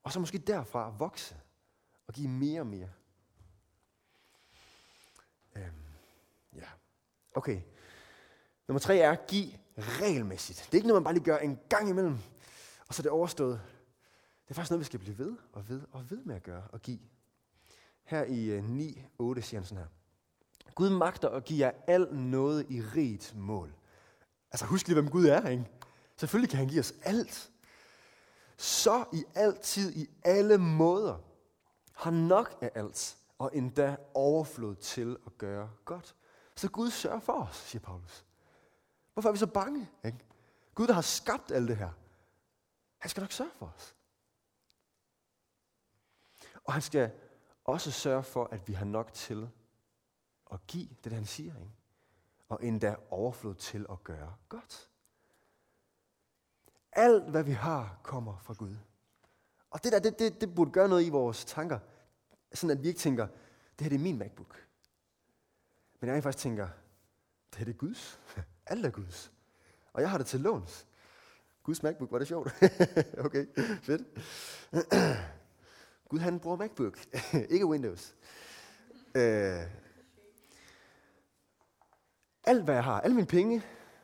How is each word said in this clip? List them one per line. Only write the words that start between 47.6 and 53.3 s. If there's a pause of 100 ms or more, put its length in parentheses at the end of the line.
også
sørge
for,
at
vi
har
nok
til (1000)
at
give,
det
er
det,
han
siger,
ikke? (800)
Og
endda (140)
overflod